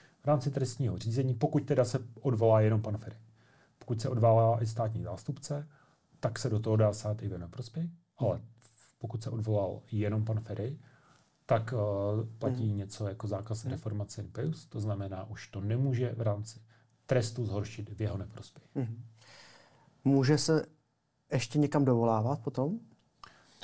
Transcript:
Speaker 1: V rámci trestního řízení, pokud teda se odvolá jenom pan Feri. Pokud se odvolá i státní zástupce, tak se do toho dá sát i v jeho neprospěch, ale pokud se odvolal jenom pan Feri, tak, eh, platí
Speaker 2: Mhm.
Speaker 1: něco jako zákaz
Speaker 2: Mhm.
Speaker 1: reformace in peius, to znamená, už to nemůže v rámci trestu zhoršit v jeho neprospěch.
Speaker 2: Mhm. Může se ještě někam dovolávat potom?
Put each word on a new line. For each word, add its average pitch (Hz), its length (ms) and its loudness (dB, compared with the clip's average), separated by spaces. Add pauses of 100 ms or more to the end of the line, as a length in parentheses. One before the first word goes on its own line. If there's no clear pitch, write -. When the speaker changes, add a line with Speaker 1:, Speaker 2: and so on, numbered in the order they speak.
(220)
Speaker 1:
V - 40 -12
rámci 143 240 2
trestního 123 480 -2
řízení, 127 360 0
pokud 147 260 2
teda 131 240 4
se 131 140 0 (220)
odvolá 110 400 6
jenom 107 220 4
pan 104 140 -4
Feri. - 200 -12 (600)
Pokud 113 220 -4
se - 80 -2
odvolá 113 540 6
i 110 40 0
státní 107 360 -4
zástupce, 131 640 -8 (520)
tak 113 180 -2
se 123 100 -2
do 107 120 2
toho 110 160 2
dá 107 160 6
sát 107 300 -4
i 104 60 -6
v - 20 -2
jeho 87 80 -6
neprospěch, 127 520 -8 (260)
ale 95 240 0 (580)
pokud 110 240 -6
se 113 80 -6
odvolal 104 520 -2 (100)
jenom 107 320 0
pan 110 160 0
Feri, 110 380 -6 (680)
tak, 110 300 0
eh, 104 500 0 (120)
platí 120 300 -2
Speaker 2:
Mhm. 101 80 0
Speaker 1:
něco 101 320 -6
jako 101 200 -8
zákaz 104 360 -6
Speaker 2:
Mhm. - 80 -6
Speaker 1:
reformace 104 500 -6
in 90 100 -10
peius, 151 340 -6
to 113 140 -8
znamená, 98 440 -4
už - 240 -14
to 101 120 -10
nemůže 120 560 0
v 117 40 -4
rámci 107 400 -2 (460)
trestu 120 400 0
zhoršit 104 440 -6
v 104 120 -10
jeho 104 140 -2
neprospěch. - 580 -14
Speaker 2:
Mhm. 117 300 -4 (1000)
Může 135 340 6
se - 280 4 (680)
ještě - 260 0
někam 143 260 4
dovolávat 117 560 4
potom? 143 380 -2 (840)